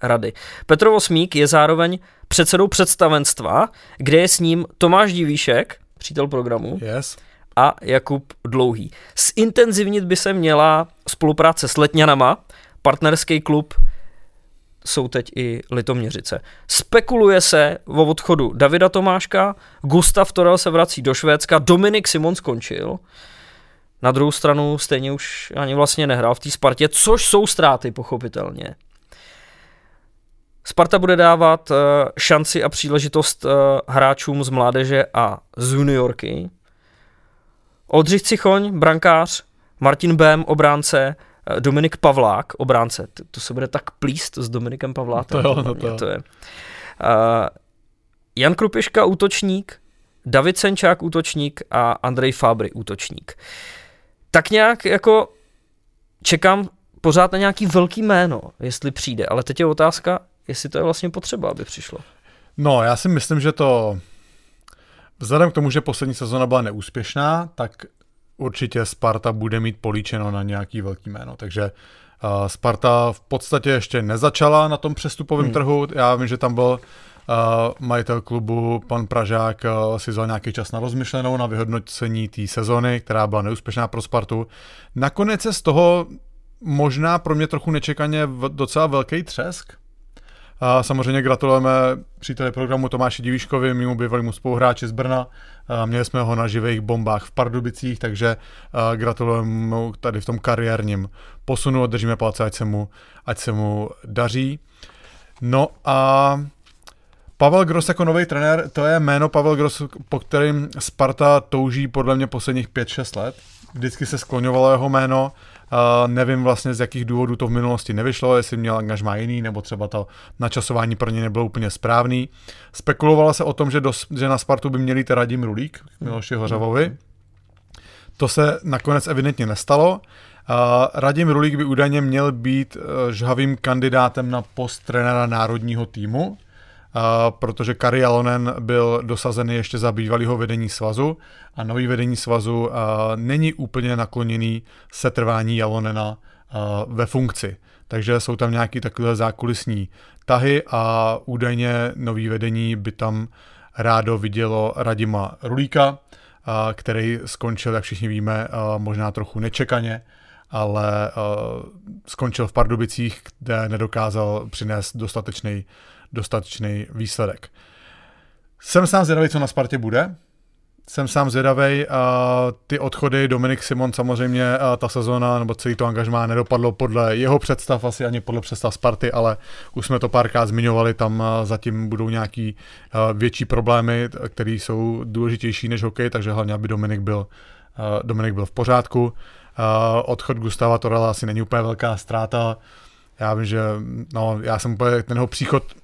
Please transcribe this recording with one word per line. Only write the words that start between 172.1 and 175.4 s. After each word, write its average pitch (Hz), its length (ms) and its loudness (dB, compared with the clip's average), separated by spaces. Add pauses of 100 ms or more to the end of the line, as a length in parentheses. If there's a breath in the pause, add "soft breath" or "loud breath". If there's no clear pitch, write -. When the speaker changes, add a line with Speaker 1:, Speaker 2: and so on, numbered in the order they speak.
Speaker 2:
ty 143 120 -2
odchody, 135 500 0
Dominik 127 340 0
Simon 127 300 -2
samozřejmě, 123 680 0
a 127 180 0
ta 120 120 -4
sezóna 123 500 -2
nebo 117 160 -4